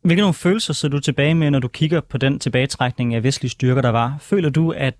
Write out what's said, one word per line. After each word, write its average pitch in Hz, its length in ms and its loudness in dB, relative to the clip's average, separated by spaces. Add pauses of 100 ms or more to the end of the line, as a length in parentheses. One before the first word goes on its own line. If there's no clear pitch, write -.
Hvilke 175 200 2
nogle 190 120 4
følelser 190 400 0
sidder 143 220 -2
du 143 60 -2
tilbage 147 340 0
med, 151 160 2
når 139 80 2
du 127 80 -2
kigger 156 340 0
på - 160 -8
den 135 220 0
tilbagetrækning 123 760 -2
af 113 80 -2
vestlige 131 260 -2
styrker, 127 320 0
der 123 80 2
var? 117 300 0
Føler 180 300 0
du, 160 220 0
at 135 280 -4